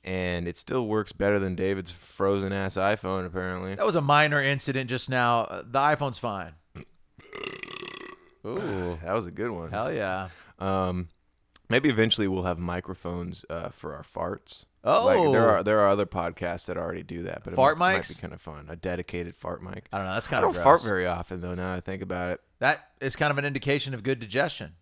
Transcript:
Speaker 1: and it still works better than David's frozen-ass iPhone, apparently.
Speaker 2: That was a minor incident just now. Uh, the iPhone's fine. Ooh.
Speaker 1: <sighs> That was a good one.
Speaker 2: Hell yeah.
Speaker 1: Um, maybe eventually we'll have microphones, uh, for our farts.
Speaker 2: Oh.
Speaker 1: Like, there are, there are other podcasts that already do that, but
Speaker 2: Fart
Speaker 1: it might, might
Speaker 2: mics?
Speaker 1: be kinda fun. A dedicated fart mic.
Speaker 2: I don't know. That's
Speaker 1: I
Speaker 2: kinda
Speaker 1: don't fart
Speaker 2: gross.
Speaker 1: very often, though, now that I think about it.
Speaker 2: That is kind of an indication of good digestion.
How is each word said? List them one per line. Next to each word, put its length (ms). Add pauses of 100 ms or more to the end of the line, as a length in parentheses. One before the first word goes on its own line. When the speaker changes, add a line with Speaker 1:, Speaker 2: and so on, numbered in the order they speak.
Speaker 1:
and 420
it 120
still 280
works 260
better 260
than 160
David's 360
frozen-ass 840
iPhone, 500
apparently. 500
Speaker 2:
That 120
was 100
a 60
minor 400
incident 480
just 180
now. 360
Uh, 180
the 160
iPhone's 400
fine. 340 (1900)
Ooh. 540
Speaker 1:
<sighs> 40
That 100
was 120
a 40
good 200
one. 200
Speaker 2:
Hell 220
yeah. 360 (300)
Speaker 1:
Um, 500 (640)
maybe 180
eventually 400
we'll 160
have 140
microphones, 920
uh, 220
for 240
our 80
farts. 640 (180)
Speaker 2:
Oh. 220
Speaker 1:
Like, 260
there 160
are, 140
there 180
are 80
other 180
podcasts 600
that 100
already 260
do 220
that, 200
but 100
Speaker 2:
Fart 220
Speaker 1:
it 20
might, 160
might 80
Speaker 2:
mics? 140
Speaker 1:
be 40
kinda 180
fun. 300
A 80
dedicated 580
fart 280
mic. 300
Speaker 2:
I 60
don't 80
know. 80
That's 140
Speaker 1:
I 20
Speaker 2:
kinda 160
Speaker 1:
don't 80
fart 260
Speaker 2:
gross. 40
Speaker 1:
very 220
often, 340
though, 140
now 180
that 40
I 40
think 220
about 300
it. 80 (180)
Speaker 2:
That 320 (100)
is 160
kind 140
of 80
an 80
indication 480
of 80
good 180
digestion. 600